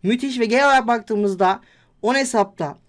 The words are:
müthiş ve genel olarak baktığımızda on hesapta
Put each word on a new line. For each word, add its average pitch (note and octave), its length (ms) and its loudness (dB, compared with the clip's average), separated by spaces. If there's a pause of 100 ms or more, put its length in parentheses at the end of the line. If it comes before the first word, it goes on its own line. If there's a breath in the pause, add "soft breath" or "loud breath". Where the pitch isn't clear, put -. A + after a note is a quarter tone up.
müthiş B3 380 -2
ve A3+ 40 2
genel B3 220 2
olarak C4 200 4
baktığımızda G#3 720 0 (420 soft breath)
on A#3+ 120 0
hesapta G3 640 -2 (100)